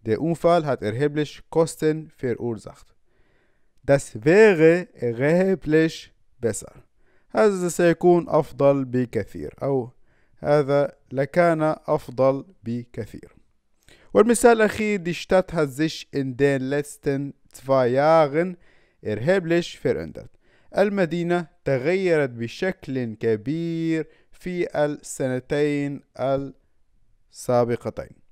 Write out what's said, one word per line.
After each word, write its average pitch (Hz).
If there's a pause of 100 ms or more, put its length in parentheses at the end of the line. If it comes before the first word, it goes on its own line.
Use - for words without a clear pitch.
Der 110
Unfall 170
hat 131
erhebliche 143
Kosten 156
verursacht. - (880)
Das 139 (100)
wäre 175
erheblich 156 (300)
besser. - (560)
هذا 190
سيكون 170
أفضل 139
بكثير، 120 (100)
أو 131 (460)
هذا 143 (160)
لكان 156 (120)
أفضل 135 (180)
بكثير. - (760)
والمثال 226
الأخير، 214
die 170
Stadt 185
hat 156
sich 151
in 135
den 139
letzten 139 (200)
zwei 131
Jahren 156 (460)
erheblich 165
verändert. 82 (480)
المدينة 175 (180)
تغيرت 151
بشكل 120
كبير 160 (240)
في 175
السنتين 143 (1300)
السابقتين. - (100)